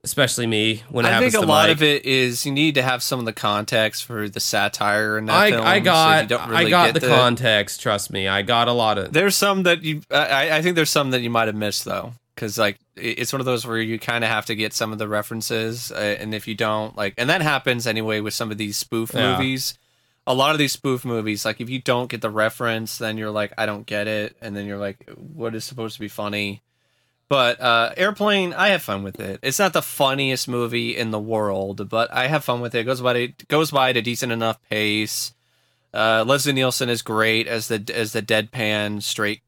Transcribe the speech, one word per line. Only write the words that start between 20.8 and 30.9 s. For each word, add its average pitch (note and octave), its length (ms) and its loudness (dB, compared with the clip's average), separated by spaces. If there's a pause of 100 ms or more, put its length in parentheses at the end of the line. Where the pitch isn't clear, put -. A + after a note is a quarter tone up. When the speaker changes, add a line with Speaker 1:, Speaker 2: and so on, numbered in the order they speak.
Speaker 2:
movies, A2 400 -4
like, A2 160 -4
if A#2 80 -10
you C3 100 -6
don't B2 300 0
get A#2 100 -8
the A2+ 100 -4
reference, A2 680 -2
then A2 180 -4
you're A2 140 -6
like, G#2+ 260 -4
"I A2 80 -2
don't G#2+ 220 -6
get G#2 200 -4
it," G#2+ 360 -4
and G#2+ 120 -10
then G2+ 120 -8
you're G2+ 120 -8
like, G2+ 380 -8
"What A#2 380 -8
is A2 100 -8
supposed A2+ 300 -10
to - 60 -18
be G#2+ 80 -8
funny?" G#2 520 -6 (680)
But, B2 320 2
uh, A#2 360 2
Airplane, G3+ 560 2
I F#3+ 160 2
have F#3 140 2
fun G2 200 -4
with F#2+ 160 -10
it. G2 240 -8
It's C3 160 -2
not F#3+ 140 4
the B2+ 100 0
funniest C3+ 640 0
movie A#2+ 480 -2